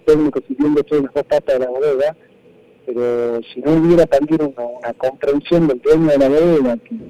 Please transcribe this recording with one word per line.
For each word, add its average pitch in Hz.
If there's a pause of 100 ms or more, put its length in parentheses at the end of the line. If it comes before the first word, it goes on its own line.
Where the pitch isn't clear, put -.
técnicos 151
y -
viendo 147
todas 147
las 131
dos 143
patas 143
de 131
la 127
bodega, 143 (720)
pero 120 (140)
si 123
no 143
hubiera 165
también 151
una, 131
una 120
comprensión 143
del 127
dueño 156
de 143
la 135
bodega 147
que - (140)